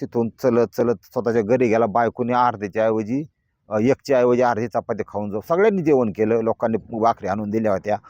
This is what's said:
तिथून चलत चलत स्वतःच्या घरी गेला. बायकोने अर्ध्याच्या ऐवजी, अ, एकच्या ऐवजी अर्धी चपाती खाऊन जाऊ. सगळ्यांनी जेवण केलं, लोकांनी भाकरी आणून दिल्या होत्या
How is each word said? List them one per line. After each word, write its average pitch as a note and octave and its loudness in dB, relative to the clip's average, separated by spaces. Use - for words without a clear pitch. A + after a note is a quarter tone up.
तिथून A#2 -2
चलत A#2 2
चलत A#2+ 0
स्वतःच्या - -2
घरी B2 2
गेला. A2+ 2
बायकोने A#2 -2
अर्ध्याच्या A2 0
ऐवजी, A2 -2
अ, A2 -2
एकच्या C3 2
ऐवजी B2 4
अर्धी A#2+ 0
चपाती A2 -6
खाऊन G#2 -6
जाऊ. G2+ -6
सगळ्यांनी F#3+ 2
जेवण C3 2
केलं, A2 0
लोकांनी A2+ -2
भाकरी A2+ 0
आणून G#2 -4
दिल्या G#2+ 0
होत्या G2+ -2